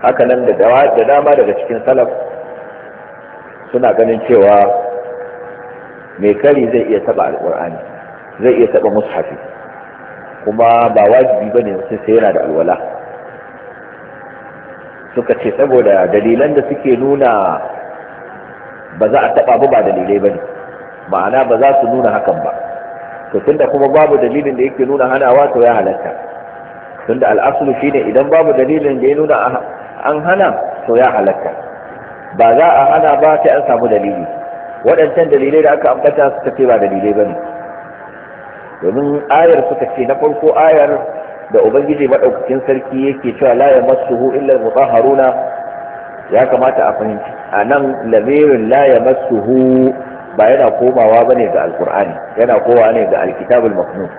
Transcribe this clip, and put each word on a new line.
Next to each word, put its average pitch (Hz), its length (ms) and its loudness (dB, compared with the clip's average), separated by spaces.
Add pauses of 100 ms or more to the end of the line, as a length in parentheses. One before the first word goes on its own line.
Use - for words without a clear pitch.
Haka 127 240 0
nan 127 160 0
da 117 100 2
dawa-, 123 400 2
da 113 140 2
dama 143 260 2
daga 123 300 2
cikin 117 240 -6
salaf 131 240 0 (1600)
suna 120 240 0
ganin 113 320 2
cewa 101 420 6 (1500)
mai 101 160 2
kari 139 320 2
zai 117 140 0 (100)
iya 101 80 2
taɓa - 320 -2
Alƙur'ani, 85 460 -6 (640)
zai 123 80 6
iya 113 160 4
taɓa - 220 0
mushafi, - 420 -4 (1120)
kuma 117 480 2
ba 104 160 4
wajibi 113 400 2
bane 110 240 0
mutum 95 320 -8
sai 107 80 0
yana 110 240 4
da - 80 -2
alwala. 80 300 -2 (2500)
Suka 120 260 -2
ce 117 160 -2
saboda 113 560 4
dalilan 117 400 2
da 143 160 2
suke 135 240 -2
nuna 120 640 0 (1400)
ba 107 80 2
za 131 160 2
a - 80 -2
taɓa 117 240 2
ba, 135 160 2
ba 117 60 4 (100)
dalilai 95 320 0
bane, 101 160 0 (720)
ma'ana 101 400 0
ba 143 80 2
za 139 240 4
su 135 80 0
nuna 120 240 0
hakan 98 320 -2
ba. 71 60 -4 (840)
To, 101 80 -2
tunda 147 320 0
kuma 139 160 2
babu 151 320 4
dalilin 139 320 -2
da 127 160 0
yake 127 160 -2
nuna 131 240 0
hanawa, 135 400 2
to, 117 160 2
ya 117 160 4
halatta. - 320 -4 (960)
Tunda 123 240 0
al'aslu 139 480 0
shine 143 240 0
idan 135 240 2
babu 160 240 4
dalilin 139 480 0
da 127 80 2
ya 143 80 2
nuna 151 160 0 (160)
a-, 101 160 -6 (400)
an 151 160 -2
hana, 180 320 0 (320)
to, 120 80 -2
ya 127 160 4
halatta. 98 400 -2 (880)
Ba 113 160 6
za 160 160 4
a 170 140 4 (100)
hana 151 240 2
ba 151 240 2
sai - 160 2
an 143 80 -2
samu 120 240 0
dalili. 101 320 -2 (600)
Waɗancan 156 480 2
dalilai 143 320 2
da 147 160 4
aka 127 160 0
ambata 143 340 2 (140)
suka 127 100 -4
ce 135 140 0
ba 117 100 4
dalilai 98 380 -2
bane. 104 200 0 (1500)
Domin 143 480 -2
ayar 156 400 4
suka - 240 -4
ce, 131 100 -4
na 131 140 -2
farko 151 340 0
ayar 151 380 4 (640)
da - 80 6
Ubangiji 143 420 0
Maɗaukakin 127 640 0
Sarki 131 400 -2
yake 131 320 -4
cewa, 127 160 2
"لا 131 240 4
يمسه 120 400 0 (160)
إلا 135 240 0
المطهرون"، 135 640 2 (1120)
ya 127 160 6
kamata 127 320 0
a 107 160 0
fahimci 107 320 -6 (240)
a 104 80 2
nan 131 480 -2
lamirin 123 580 2
"لا 135 220 4
يمسه" 117 560 0 (880)
ba 107 160 4
yana 135 240 4
komawa 120 480 4
ba - 80 2
ne - 160 2
ga - 160 0
Alƙur'ani, 87 520 -4 (200)
yana 113 240 2
komawa 117 320 4
ne 98 160 0
ga - 160 0
Alkitabul 113 480 0
Maknun. 90 480 -6